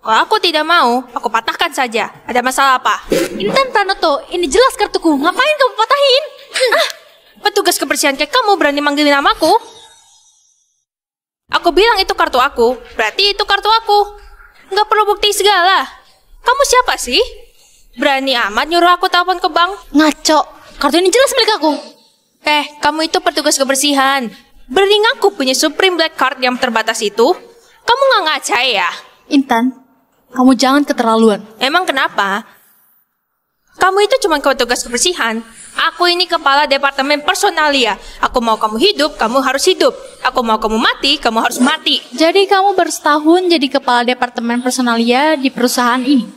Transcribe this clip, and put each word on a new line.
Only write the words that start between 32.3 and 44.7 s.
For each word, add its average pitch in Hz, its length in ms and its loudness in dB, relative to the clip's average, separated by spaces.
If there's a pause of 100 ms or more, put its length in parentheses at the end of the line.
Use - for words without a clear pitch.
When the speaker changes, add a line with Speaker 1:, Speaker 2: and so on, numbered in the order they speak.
Speaker 1:
Kamu 381 280 2
itu 508 200 0
cuma 311 160 0
petugas 247 400 -2
kebersihan. 233 640 -4 (480)
Aku 359 160 0
ini 349 160 0
kepala 302 400 0
departemen 277 560 -2
personalia. 302 760 0 (240)
Aku 247 200 -2
mau 226 160 0
kamu 220 240 -4
hidup, 302 360 0
kamu 247 240 0
harus 269 240 -2
hidup. 320 280 2 (320)
Aku 254 160 -2
mau 226 160 0
kamu 220 200 -2
mati, 302 400 0
kamu 226 240 -2
harus 247 200 -2
mati. 302 400 0 (120)
Speaker 2:
Jadi 349 360 2
kamu 392 280 2
baru 339 120 0
setahun 311 600 2
jadi 294 180 2 (100)
kepala 240 280 0
departemen 240 560 -2
personalia 247 760 0